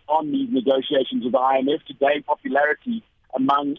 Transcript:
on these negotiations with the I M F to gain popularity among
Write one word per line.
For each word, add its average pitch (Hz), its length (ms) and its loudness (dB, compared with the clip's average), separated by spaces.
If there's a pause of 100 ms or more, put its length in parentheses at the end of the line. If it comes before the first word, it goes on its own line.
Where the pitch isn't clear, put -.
on 151 240 -2
these 135 200 -2
negotiations 131 720 0
with 123 80 -4
the 127 80 2
I 131 200 4
M 131 100 0
F 156 180 -2
to 143 60 -14
gain 143 300 0
popularity 143 760 -2 (320)
among 139 460 0